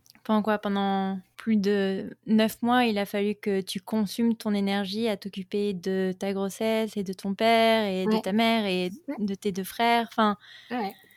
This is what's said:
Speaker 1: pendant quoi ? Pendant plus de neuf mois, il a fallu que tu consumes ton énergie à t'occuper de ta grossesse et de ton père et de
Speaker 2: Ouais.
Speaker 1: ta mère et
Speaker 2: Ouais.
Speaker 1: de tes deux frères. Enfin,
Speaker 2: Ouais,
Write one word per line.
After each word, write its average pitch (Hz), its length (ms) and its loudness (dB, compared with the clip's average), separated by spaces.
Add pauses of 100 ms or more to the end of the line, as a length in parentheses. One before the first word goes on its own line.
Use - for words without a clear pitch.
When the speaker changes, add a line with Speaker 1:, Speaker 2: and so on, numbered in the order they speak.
(240)
Speaker 1:
pendant 214 180 2
quoi ? 208 180 0
Pendant 196 600 -2 (160)
plus 220 220 0
de 196 580 0 (120)
neuf 220 340 2
mois, 240 240 4
il 214 120 0
a 202 80 0
fallu 208 300 -2
que 196 260 -2
tu 190 200 -8
consumes 220 540 0
ton 214 180 -4
énergie 202 540 -2
à 202 100 -2
t'occuper 202 560 -4
de 190 440 -2
ta 196 160 -4
grossesse 220 640 -2
et 202 60 -2
de 190 100 -6
ton 196 200 -6
père 226 520 4
et 190 200 -2
de 214 60 2
Speaker 2:
Ouais. 220 100 2
Speaker 1:
ta 190 120 -2
mère 226 320 2
et 180 260 -2 (160)
Speaker 2:
Ouais. 285 120 -6
Speaker 1:
de 196 160 -4
tes 202 160 -4
deux 190 120 -6
frères. 233 480 0
Enfin, 214 260 2 (340)
Speaker 2:
Ouais, 220 220 -4 (240)